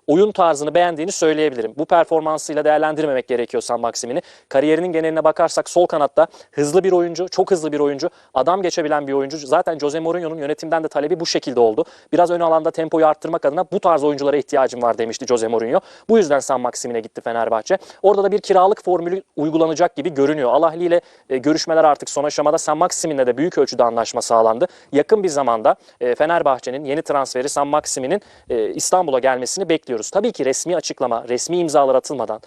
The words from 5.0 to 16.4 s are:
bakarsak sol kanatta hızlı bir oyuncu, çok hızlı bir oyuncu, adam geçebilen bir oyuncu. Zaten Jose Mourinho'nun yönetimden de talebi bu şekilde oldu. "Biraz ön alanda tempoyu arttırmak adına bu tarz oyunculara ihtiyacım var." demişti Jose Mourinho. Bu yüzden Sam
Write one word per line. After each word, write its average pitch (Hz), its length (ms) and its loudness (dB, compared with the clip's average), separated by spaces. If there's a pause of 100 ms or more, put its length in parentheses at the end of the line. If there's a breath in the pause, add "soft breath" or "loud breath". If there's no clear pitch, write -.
bakarsak 156 460 0
sol 175 160 4
kanatta 156 420 2 (240 loud breath)
hızlı 147 320 0
bir 190 80 2
oyuncu, 175 380 0
çok - 220 -2
hızlı 156 200 0
bir 151 80 -2
oyuncu, 143 300 0 (240 soft breath)
adam 175 280 0
geçebilen 151 460 -2
bir 139 60 -4
oyuncu. 139 240 -2
Zaten 156 420 -2
Jose 147 200 -2
Mourinho'nun 165 380 -4
yönetimden 156 460 -4
de 156 40 -6
talebi 151 320 -2
bu 170 60 -6
şekilde 143 340 -4
oldu. 117 260 2 (280 loud breath)
"Biraz 175 180 4
ön 175 80 -2
alanda 160 320 2
tempoyu 160 360 0
arttırmak 165 380 -2
adına 160 260 -2
bu 196 80 -2
tarz 160 240 2
oyunculara 143 340 0
ihtiyacım 127 440 0
var." 113 160 0
demişti 117 280 -6
Jose 113 220 0
Mourinho. 117 320 0 (300 loud breath)
Bu 226 80 6
yüzden 147 220 2
Sam 131 220 -2